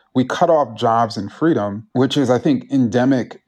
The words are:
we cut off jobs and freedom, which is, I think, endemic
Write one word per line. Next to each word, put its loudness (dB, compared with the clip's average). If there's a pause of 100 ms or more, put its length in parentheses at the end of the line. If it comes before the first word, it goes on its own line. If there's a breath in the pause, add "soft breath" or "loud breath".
(160 soft breath)
we 2
cut 0
off 0
jobs 0
and -8
freedom, -2
which 0
is, 2
I 2
think, -2
endemic 0